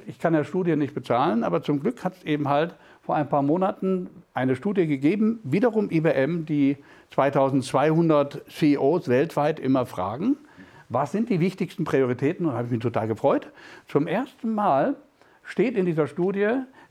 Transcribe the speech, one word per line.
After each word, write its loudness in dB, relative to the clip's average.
ich -14
kann 0
ja 2
Studien 0
nicht -2
bezahlen, 0
aber 0
zum -2
Glück -4
hat's -10
eben -2
halt 0
vor -4
ein -2
paar 0
Monaten 0
eine 0
Studie 0
gegeben, 0
wiederum 0
I 2
B 2
M, 0
die 0
zweitausendzweihundert 2
C 2
E 2
Os 0
weltweit 0
immer 0
fragen, -4
was -2
sind -2
die 0
wichtigsten -2
Prioritäten? 0
Und -2
da -4
habe -4
ich -8
mich 0
total -2
gefreut. 0
Zum 0
ersten -4
Mal 2
steht -2
in 0
dieser 0
Studie, -2